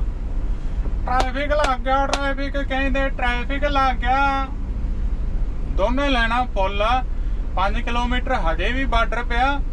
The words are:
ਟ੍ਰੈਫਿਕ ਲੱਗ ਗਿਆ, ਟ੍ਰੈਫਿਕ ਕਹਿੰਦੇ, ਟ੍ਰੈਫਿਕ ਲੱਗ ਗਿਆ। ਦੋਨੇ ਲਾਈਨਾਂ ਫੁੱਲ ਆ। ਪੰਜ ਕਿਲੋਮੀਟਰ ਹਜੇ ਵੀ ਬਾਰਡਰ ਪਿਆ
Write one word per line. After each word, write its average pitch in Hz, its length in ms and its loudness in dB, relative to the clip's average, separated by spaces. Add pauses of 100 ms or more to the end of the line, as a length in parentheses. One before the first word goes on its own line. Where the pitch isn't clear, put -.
(1040)
ਟ੍ਰੈਫਿਕ 262 460 2
ਲੱਗ 277 280 2
ਗਿਆ, 269 280 2
ਟ੍ਰੈਫਿਕ 277 500 -2
ਕਹਿੰਦੇ, 269 520 0
ਟ੍ਰੈਫਿਕ 247 540 -2
ਲੱਗ 269 320 2
ਗਿਆ। 269 520 0 (1200)
ਦੋਨੇ 247 420 0
ਲਾਈਨਾਂ 240 360 2
ਫੁੱਲ 208 360 0
ਆ। 247 220 2 (520)
ਪੰਜ 202 240 0
ਕਿਲੋਮੀਟਰ 240 540 0
ਹਜੇ 175 380 0
ਵੀ 269 140 0
ਬਾਰਡਰ 226 380 2
ਪਿਆ 254 360 2 (140)